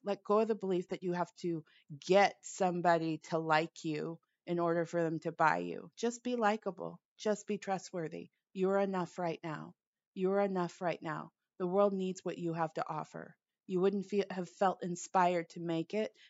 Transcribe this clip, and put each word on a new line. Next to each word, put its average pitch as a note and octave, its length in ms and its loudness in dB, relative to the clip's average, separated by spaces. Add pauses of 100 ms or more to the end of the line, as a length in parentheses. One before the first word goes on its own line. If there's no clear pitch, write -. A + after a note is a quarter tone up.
Let G3 200 -4
go G#3 160 4
of G#3+ 80 2
the A3 60 0
belief F#3+ 340 -2
that - 140 -6
you F3+ 100 -2
have F3 240 -4
to E3 280 -4 (360)
get F#3+ 420 6
somebody E3+ 760 2 (120)
to E3 80 2
like D#3+ 460 0
you D#3+ 340 -4 (280)
in F3 120 0
order E3+ 280 2
for E3+ 160 -2
them E3 180 0
to E3+ 120 -4
buy E3 260 4
you. F3 380 -8
Just A#3+ 260 -4
be B3 140 -2
likable. F#3 640 -2 (180)
Just G#3 280 -2
be G#3 120 -4
trustworthy. F3 720 -6 (220)
You're F#3+ 280 2
enough F#3+ 380 -2
right E3+ 260 -4
now. D#3 300 -8 (400)
You're F#3+ 260 2
enough F#3 400 -2
right F3 220 -2
now. D#3 300 -6 (260)
The F#3 80 -2
world G3+ 260 4
needs F#3 320 -4
what F3 140 -6
you E3+ 160 -2
have D#3+ 200 -2
to - 140 -4
offer. D#3+ 480 -10 (300)
You F#3 140 -2
wouldn't G3 260 2
feel, G3+ 240 0
have F#3 180 -6
felt - 340 0
inspired F3 680 2
to F3 100 -12
make E3 340 -2
it G#3+ 200 -2 (160)